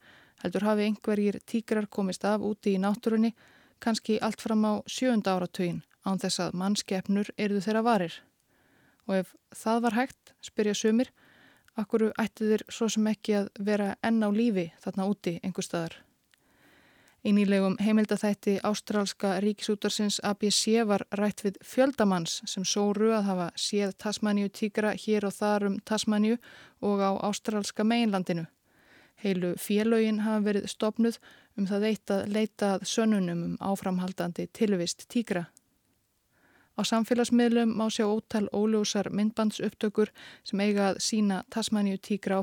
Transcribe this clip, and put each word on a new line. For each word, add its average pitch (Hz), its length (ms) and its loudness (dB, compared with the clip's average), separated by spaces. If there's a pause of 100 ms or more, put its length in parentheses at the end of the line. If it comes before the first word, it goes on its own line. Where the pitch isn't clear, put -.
(460)
heldur 190 240 0
hafi 208 180 2
einhverjir 202 560 0
tígrar 220 460 -2
komist 190 340 -4
af 202 220 0
úti 202 320 0
í - 20 0
náttúrunni, 220 540 2 (480)
kannski 220 400 -2
allt 220 200 -4
fram 214 220 2
á 214 100 2 (140)
sjöunda 220 480 0
áratuginn, 175 480 -4 (240)
án 190 100 0
þess 185 220 -2
að 175 160 -4
mannskepnur 196 800 -2
yrðu 202 260 -2
þeirra 214 220 0
varir. 196 300 2 (920)
Og 190 140 0
ef 180 140 -6 (180)
það 226 320 -2
var 233 140 0
hægt, - 340 -4 (100)
spyrja 208 320 -2
sumir, 220 360 2 (680)
af 214 160 -4
hverju 220 280 2
ættu 220 280 -2
þeir 214 240 2
svo - 180 -2
sem 214 220 2
ekki 214 240 -2
að 202 140 0 (100)
vera 208 440 0
enn 226 200 2
á 208 80 2
lífi 208 380 0 (100)
þarna 190 320 -4
úti 185 220 -2 (100)
einhvers 185 240 -4
staðar? 165 300 -6 (1300)
Í 208 80 4
nýlegum 196 480 4
heimildaþætti 208 800 2
ástralska 202 720 -2 (100)
ríkisútvarpsins 208 800 -2
A 202 160 0
B 214 160 0
C 220 320 2
var 202 240 2
rætt 202 320 -2
við 196 240 -4
fjölda 254 400 2
manns 175 400 -2
sem - 160 -6
sóru 202 480 2
að 214 160 0
hafa 180 220 -2 (100)
séð 202 400 0
Tasmaníutígra 208 960 -2
hér 208 320 0
og 190 80 -4
þar 208 320 0
um 196 160 -2
Tasmaníu 214 560 0 (400)
og 202 240 0
á 196 80 2 (160)
ástralska 208 560 -4
meginlandinu. 196 640 0 (720)
Heilu 180 400 -2
félögin 220 640 2
hafa 214 240 0
verið 202 240 0
stofnuð 226 480 0 (400)
um 202 80 0
það 202 240 0
eitt - 200 -4
að 196 200 0
leita 214 460 0
að 185 100 -8
sönnunum 185 640 0
um 170 80 -6
áframhaldandi 185 960 -2
tilvist 190 560 -2
tígra. 196 380 -2 (1300)
Á 208 80 -2
samfélagsmiðlum 233 880 2
má 220 160 0
sjá 220 160 0
ótal 214 480 -2
óljósar 208 560 0
myndbandsupptökur 214 1000 0 (340)
sem 196 160 -2
eiga 202 300 2
að - 100 -8
sýna 202 480 0
Tasmaníutígra 202 880 -2
á - 40 2